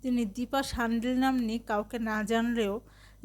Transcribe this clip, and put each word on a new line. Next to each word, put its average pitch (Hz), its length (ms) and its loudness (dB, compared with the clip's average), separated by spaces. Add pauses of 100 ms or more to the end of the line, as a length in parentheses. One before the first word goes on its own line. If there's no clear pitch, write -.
তিনি 247 240 2
দীপা 247 380 -2
সান্ডেল 240 560 0
নাম্নী 247 400 2
কাউকে 208 400 -2
না 214 240 -2
জানলেও 226 580 0 (440)